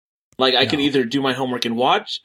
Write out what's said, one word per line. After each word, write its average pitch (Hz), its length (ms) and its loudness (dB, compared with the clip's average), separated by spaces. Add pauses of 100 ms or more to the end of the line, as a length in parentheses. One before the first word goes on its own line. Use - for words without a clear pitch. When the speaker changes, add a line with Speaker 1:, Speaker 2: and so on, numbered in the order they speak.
(400)
Speaker 1:
Like, 127 140 4
I 127 140 4
could 151 120 0
Speaker 2:
No. 143 60 2
Speaker 1:
either 139 200 2
do 135 160 -2
my 135 120 0
homework 123 320 -4
and 117 100 -4
watch, 143 500 -2